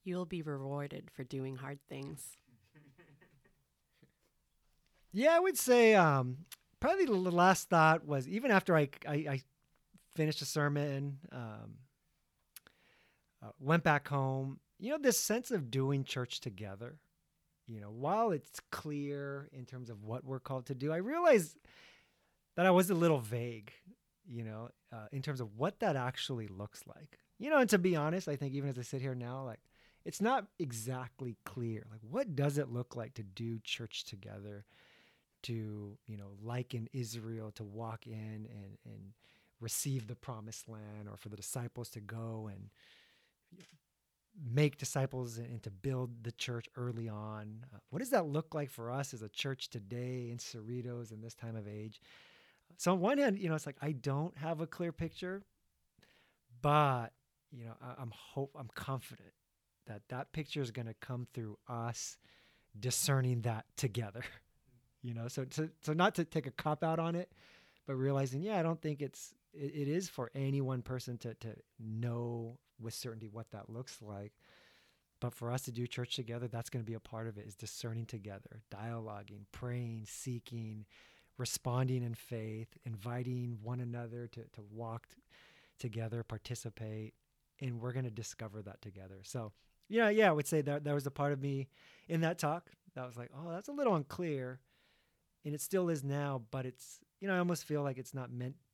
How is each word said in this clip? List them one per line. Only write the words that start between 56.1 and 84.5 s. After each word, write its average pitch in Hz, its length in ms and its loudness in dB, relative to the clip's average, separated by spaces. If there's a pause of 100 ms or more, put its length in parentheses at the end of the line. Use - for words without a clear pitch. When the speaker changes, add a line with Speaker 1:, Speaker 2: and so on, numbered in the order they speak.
Speaker 2:
but, 143 460 6 (440)
you 117 140 -12
know, 113 160 -10
I, 123 200 -10
I'm 117 100 -8
hope, - 460 -8
I'm 131 160 -10
confident 123 580 -8 (560)
that 104 220 -10
that 123 220 -6
picture 147 300 -4
is 117 100 -2
gonna 113 300 -6
come 123 320 -6
through 110 240 -6 (100)
us 117 500 -6 (640)
discerning 127 600 2
that 113 240 -2 (100)
together, 110 480 -2 (400)
<laughs> - 400 -20
you 120 100 -4
know? 117 140 -4
So, 131 220 -4
so, 156 180 -2 (140)
so 151 120 0
not 180 220 6
to 165 100 2
take - 220 -2
a 185 40 -6
cop - 320 0
out 165 160 2
on 165 160 0
it, 180 160 -4 (540)
but 135 100 -2
realizing, 135 460 2
yeah, 202 180 2
I 160 40 4
don't 165 180 2
think 147 200 -2
it's, - 320 -8 (200)
it, 147 220 -6
it 143 140 0
is 175 180 2
for 120 260 -6
any 139 280 2
one 127 200 0
person 123 380 -6
to, 113 160 -8
to 113 140 -10 (300)
know 117 800 -4 (220)
with 113 140 -8
certainty 113 340 -10
what 110 240 -12
that 107 180 -12
looks 120 320 -10
like. 104 300 -10 (880)
But 120 160 -2
for 117 160 -4
us 131 120 -2
to 123 80 -6
do 120 140 -2
church - 300 -4
together, 120 320 -4
that's 117 220 -6
gonna 120 140 -4
be 113 120 -6
a 110 40 -8
part 113 280 -8
of 104 100 -8
it, 101 80 -12
is 104 100 -14
discerning 113 500 -6
together, 107 580 -12 (100)
dialoguing, 104 680 -8 (100)
praying, 120 560 -6
seeking, 113 800 -8 (520)
responding 127 640 0
in 117 120 -4
faith, 110 720 -8
inviting 120 760 -4
one 123 200 -4
another 120 460 -6
to, 120 140 -12
to - 200 -16 (100)